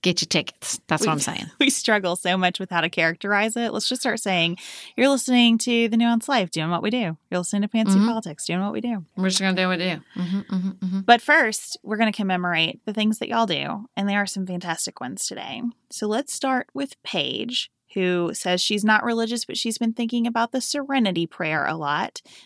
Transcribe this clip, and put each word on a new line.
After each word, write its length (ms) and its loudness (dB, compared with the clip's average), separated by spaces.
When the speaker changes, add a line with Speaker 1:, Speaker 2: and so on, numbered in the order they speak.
Speaker 1:
get 200 2
your 80 -2
tickets. 580 -4
That's 140 0
what 80 2
Speaker 2:
We 40 2
Speaker 1:
I'm 60 0
saying. 340 -6
Speaker 2:
<laughs> 60 -20
we 120 4
struggle 440 2
so 220 0
much 240 2
with 100 -6
how 120 2
to 60 0
characterize 680 0
it. 160 -2
Let's 160 -2
just 140 -4
start 180 -2
saying, 380 0
"You're 120 4
listening 500 6
to 300 2
The 80 2
Nuanced 320 4
Life, 220 2
doing 200 -2
what 120 0
we 80 0
do. 260 -2
You're 80 0
listening 240 -2
to 60 -2
Fancy 260 2
Speaker 1:
Mm-hmm. 120 6
Speaker 2:
Politics, 380 -4
doing 160 -2
what 120 -2
we 80 -4
do." 240 -4
Speaker 1:
We're 140 0
just 100 0
gonna 160 0
do 100 2
what 120 0
we 60 -2
do. 180 -2
Mm-hmm, 240 -2
mm-hmm, 280 -4
mm-hmm. 320 -4
Speaker 2:
But 220 6
first, 600 2
we're 140 -4
gonna 160 2
commemorate 720 0
the 80 -6
things 260 2
that 100 -6
y'all 180 2
do, 500 -4
and 120 0
there 120 2
are 60 0
some 200 -6
fantastic 540 -6
ones 260 -6
today. 360 -8
So 160 -6
let's 260 -2
start 420 -2
with 280 -8
Paige, 680 -4
who 400 0
says 260 -2
she's 240 0
not 180 4
religious, 420 -2
but 120 -8
she's 220 -4
been 160 0
thinking 340 0
about 240 0
the 80 0
Serenity 680 0
Prayer 400 -2
a 80 0
lot. 480 -2